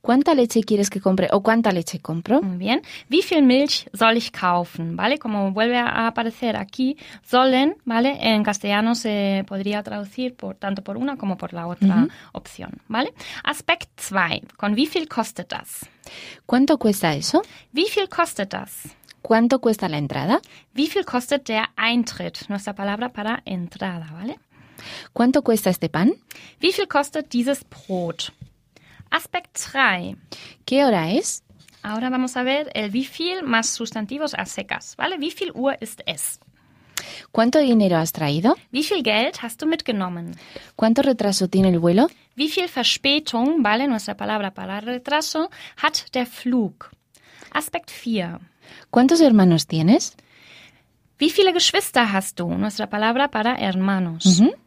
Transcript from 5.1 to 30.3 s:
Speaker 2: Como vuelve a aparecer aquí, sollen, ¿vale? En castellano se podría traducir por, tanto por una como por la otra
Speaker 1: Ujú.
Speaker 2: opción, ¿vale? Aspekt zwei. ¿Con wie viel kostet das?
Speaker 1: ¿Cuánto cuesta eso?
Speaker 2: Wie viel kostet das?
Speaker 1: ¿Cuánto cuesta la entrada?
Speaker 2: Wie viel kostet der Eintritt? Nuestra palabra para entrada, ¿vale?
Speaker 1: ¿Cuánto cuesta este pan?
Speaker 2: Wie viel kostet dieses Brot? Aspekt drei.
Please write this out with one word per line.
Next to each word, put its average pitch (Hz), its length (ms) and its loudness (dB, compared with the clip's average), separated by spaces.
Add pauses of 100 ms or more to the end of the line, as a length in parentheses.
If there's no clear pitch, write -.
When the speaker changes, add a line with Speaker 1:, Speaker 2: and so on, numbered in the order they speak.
Speaker 2:
Como 202 320 -2
vuelve 226 280 0
a 240 280 0
aparecer 226 500 -4
aquí, 254 400 -4 (280)
sollen, 262 600 4
¿vale? 240 360 0
En 214 240 2
castellano 208 500 0
se 202 540 0
podría 202 340 -4
traducir 208 540 -8
por, 190 180 -10
tanto 196 300 -6
por 202 120 -8
una 262 200 -4
como 196 200 -4
por 175 160 -12
la 170 140 -10
otra 190 300 2
Speaker 1:
Ujú. 262 120 4 (240)
Speaker 2:
opción, - 380 -14 (160)
¿vale? 240 260 -4 (300)
Aspekt - 460 -4 (100)
zwei. 185 440 -2 (140)
¿Con 208 200 -2
wie 277 100 2
viel 311 220 -4
kostet - 420 -8
das? - 360 -12 (600)
Speaker 1:
¿Cuánto 269 320 4
cuesta 196 360 2
eso? 160 280 0 (300)
Speaker 2:
Wie 320 200 0
viel 392 160 -2
kostet 208 440 -4
das? - 420 -12 (280)
Speaker 1:
¿Cuánto 233 380 4
cuesta 214 280 0
la 151 100 -4
entrada? 147 420 0 (320)
Speaker 2:
Wie 285 140 -2
viel 370 180 -2
kostet 262 440 -2
der 220 280 -2
Eintritt? 226 720 -2
Nuestra 202 280 -6
palabra 202 320 -4
para 214 360 -6
entrada, 175 680 -8
¿vale? 196 260 -12 (720)
Speaker 1:
¿Cuánto 262 300 2
cuesta 220 280 2
este 170 180 -2
pan? 190 240 2 (480)
Speaker 2:
Wie 349 120 2
viel 392 140 -2
kostet 285 420 -2
dieses 247 360 -2
Brot? - 680 -8 (760)
Aspekt - 480 -4 (140)
drei. 190 440 0 (480)